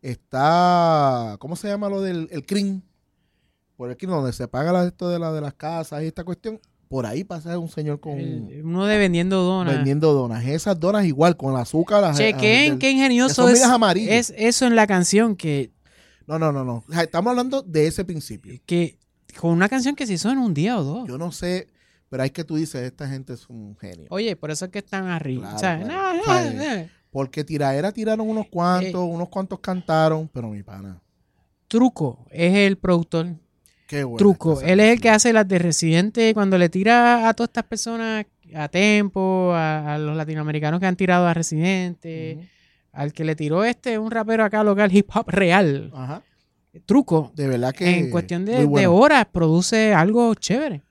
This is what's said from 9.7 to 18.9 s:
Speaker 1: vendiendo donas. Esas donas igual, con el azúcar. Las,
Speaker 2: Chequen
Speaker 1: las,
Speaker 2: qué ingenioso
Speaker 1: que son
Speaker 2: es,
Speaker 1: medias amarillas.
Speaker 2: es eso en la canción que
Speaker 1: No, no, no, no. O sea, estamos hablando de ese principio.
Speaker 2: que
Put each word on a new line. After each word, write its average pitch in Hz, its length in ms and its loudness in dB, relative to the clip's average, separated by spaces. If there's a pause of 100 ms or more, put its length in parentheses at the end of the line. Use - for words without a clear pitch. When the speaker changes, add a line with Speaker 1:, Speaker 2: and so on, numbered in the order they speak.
Speaker 1:
vendiendo 147 380 2
donas. 117 320 -2
Esas 160 340 -2
donas 196 240 0
igual, 165 320 4
con 135 180 -4
el 127 60 -2
azúcar. 165 420 2
Las, 160 140 2
Speaker 2:
Chequen 220 560 4
Speaker 1:
las, 285 60 -2
Speaker 2:
qué 262 120 2
ingenioso 262 380 4
Speaker 1:
que - 60 0
son 247 140 4
Speaker 2:
es, 247 60 8
Speaker 1:
medias 247 160 6
amarillas. 220 600 2
Speaker 2:
es - 60 -18
eso 233 300 0
en 233 80 4
la 220 120 6
canción 202 500 2
que 143 340 -4 (560)
Speaker 1:
No, 156 120 -6
no, 160 140 0
no, 135 120 -4
no. 120 240 -8
O 151 40 -16
sea, 170 100 0
estamos 175 280 -2
hablando 254 320 -2
de 156 260 0
ese 180 160 -4
principio. 156 500 -12 (120)
Speaker 2:
que 170 320 -2 (400)